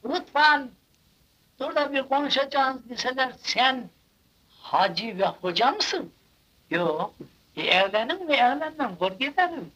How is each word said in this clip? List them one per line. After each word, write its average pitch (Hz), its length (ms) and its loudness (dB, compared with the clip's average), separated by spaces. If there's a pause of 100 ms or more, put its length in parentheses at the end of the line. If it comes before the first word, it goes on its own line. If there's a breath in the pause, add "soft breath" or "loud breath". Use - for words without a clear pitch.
lütfen 294 640 2 (880)
burada 294 340 -2
bir 269 100 0
konuşacağız," 269 880 0
deseler, 254 420 -2 (120)
"Sen 254 460 0 (720)
hacı 185 580 0
ve 190 60 2
hoca 185 460 0
mısın?" 359 420 -4 (560)
"Yok." 165 440 -2 (440)
"E, 156 40 -8
evlenin 208 640 2
mi?" 302 80 2
"Evlenmem, 269 680 0
kork 190 220 -2
ederim." 285 540 -2